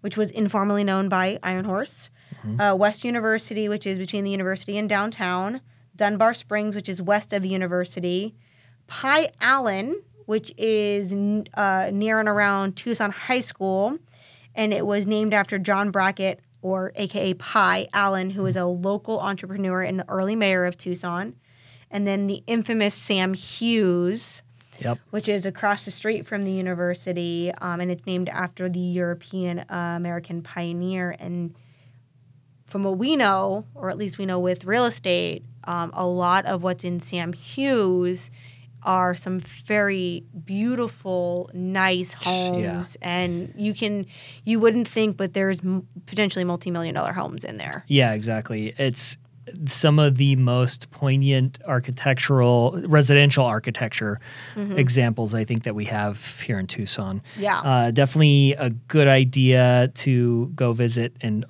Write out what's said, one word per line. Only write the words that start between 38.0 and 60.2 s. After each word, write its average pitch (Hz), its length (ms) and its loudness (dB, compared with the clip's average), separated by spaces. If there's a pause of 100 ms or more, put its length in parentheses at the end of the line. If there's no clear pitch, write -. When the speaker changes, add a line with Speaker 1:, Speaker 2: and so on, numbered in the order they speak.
Speaker 1:
are 185 320 2
some 185 260 -6
very 196 840 -2 (220)
beautiful, 196 1040 -4
nice 185 720 0
Speaker 2:
Yeah. - 80 -2
Speaker 1:
homes, 180 720 -2
and 175 540 -4
you 208 180 -2
can, 208 320 -4 (380)
you 226 160 2
wouldn't 226 280 4
think, 220 300 0
but 196 160 -4
there's 190 280 0
m-, 185 240 -2 (200)
potentially 190 380 0
multi-million 175 500 -4
dollar - 180 -2
homes 175 320 -6
in 110 140 -10
there. 71 300 -10
Speaker 2:
Yeah, 131 260 6
exactly. 110 640 -4
It's - 400 -2 (480)
some 147 320 4
of 143 180 6
the 135 200 4
most 123 560 0
poignant 135 760 2
architectural, 127 1200 2
residential 143 580 6
architecture 110 760 -2 (340)
Speaker 1:
Mm-hmm. 202 240 -4
Speaker 2:
examples 120 560 2
I 110 100 0
think 113 200 -2
that 110 100 -4
we 104 120 -4
have 104 540 -4
here 107 180 -2
in 95 80 -4
Tucson. 98 540 -4 (160)
Speaker 1:
Yeah. 196 240 0
Speaker 2:
Uh, 123 300 4
definitely 139 600 6
a 139 180 -2
good 139 380 4
idea 127 840 6
to 120 600 2